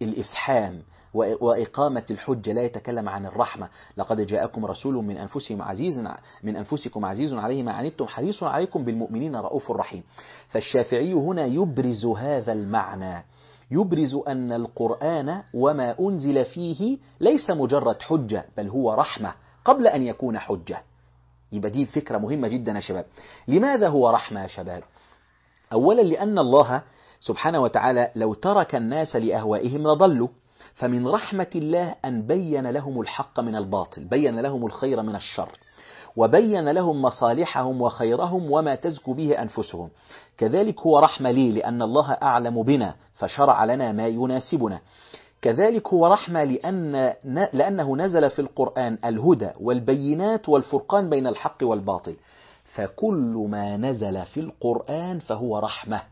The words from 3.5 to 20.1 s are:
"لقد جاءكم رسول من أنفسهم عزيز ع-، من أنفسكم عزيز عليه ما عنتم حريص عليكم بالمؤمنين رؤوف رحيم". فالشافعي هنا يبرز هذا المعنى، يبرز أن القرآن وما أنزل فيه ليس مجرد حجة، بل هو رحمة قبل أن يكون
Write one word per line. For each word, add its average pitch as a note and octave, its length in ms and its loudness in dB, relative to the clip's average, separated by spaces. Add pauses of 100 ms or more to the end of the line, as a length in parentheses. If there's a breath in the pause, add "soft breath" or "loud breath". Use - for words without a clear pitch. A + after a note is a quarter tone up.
"لقد G#2+ 240 -2
جاءكم G#2+ 440 -4
رسول A#2 300 -4
من G#2 220 -4
أنفسهم G2+ 440 -8
عزيز B2+ 380 -6
ع-، - 180 -8 (260 loud breath)
من G#2+ 120 -4
أنفسكم G#2+ 500 -6
عزيز A#2 280 -4
عليه B2 300 -4
ما A#2 80 -4
عنتم B2 340 -6
حريص F3+ 380 -6
عليكم D3+ 420 -2
بالمؤمنين A#2 500 -4
رؤوف - 360 -6
رحيم". F#3+ 320 -6 (460 loud breath)
فالشافعي B2 640 0
هنا E3 320 0
يبرز B2+ 600 0
هذا A#2 480 -2
المعنى، G2 720 -4 (460 soft breath)
يبرز D#3 440 4 (120)
أن B2+ 240 -2
القرآن C3+ 880 -2 (120)
وما C3 460 0
أنزل C#3+ 460 0
فيه F3 520 -4 (220 soft breath)
ليس C4+ 300 2
مجرد C3 520 2
حجة، A2+ 440 -2 (120)
بل G#2 100 -6
هو A2+ 260 0
رحمة G#2+ 400 -2 (320 soft breath)
قبل B3+ 220 6
أن C#3 160 4
يكون A#2 360 -4